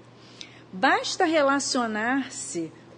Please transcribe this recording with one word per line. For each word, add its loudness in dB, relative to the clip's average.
Basta 2
relacionar-se 0